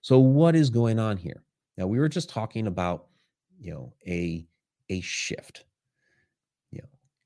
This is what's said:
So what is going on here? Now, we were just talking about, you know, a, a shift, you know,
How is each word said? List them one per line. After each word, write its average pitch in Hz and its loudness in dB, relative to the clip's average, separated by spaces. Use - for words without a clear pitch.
So 131 6
what 147 6
is 151 4
going 113 0
on 107 -2
here? - -12
Now, 92 -4
we 113 -2
were 156 0
just 165 -8
talking 110 -6
about, 87 -4
you 95 -14
know, 67 -14
a, 85 -6
a 92 -6
shift, - -12
you - -14
know, - -20